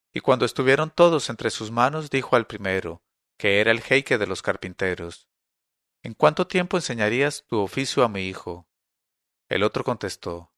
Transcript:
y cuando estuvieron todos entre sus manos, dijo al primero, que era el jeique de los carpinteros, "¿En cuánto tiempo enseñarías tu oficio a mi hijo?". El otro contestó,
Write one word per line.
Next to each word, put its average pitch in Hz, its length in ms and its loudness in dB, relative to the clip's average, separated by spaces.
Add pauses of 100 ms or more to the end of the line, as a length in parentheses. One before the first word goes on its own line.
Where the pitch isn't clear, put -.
(140)
y - 60 -6
cuando 123 260 2
estuvieron 135 460 2
todos 165 400 4
entre 113 180 -4
sus 107 220 -8
manos, 139 400 0
dijo 131 240 0
al 113 100 4
primero, 95 560 -4 (380)
que 101 200 4
era 113 120 4
el 113 100 2
jeique 135 380 2
de 101 80 0
los 92 160 -6
carpinteros, 92 840 -4 (760)
"¿En 117 100 -10
cuánto 156 320 2
tiempo 180 320 -2
enseñarías 123 680 -2
tu 113 120 -2
oficio 131 440 0
a 113 60 2
mi 98 180 -6
hijo?". 90 400 -10 (840)
El 95 140 0
otro 123 200 -2
contestó, 92 760 -8